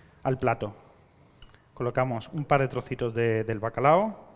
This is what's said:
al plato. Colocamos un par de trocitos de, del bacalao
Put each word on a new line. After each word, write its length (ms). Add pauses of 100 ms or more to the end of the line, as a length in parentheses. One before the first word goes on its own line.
(220)
al 160
plato. 360 (1000)
Colocamos 580
un 140
par 160
de 60
trocitos 460
de, 300
del 140
bacalao 680 (120)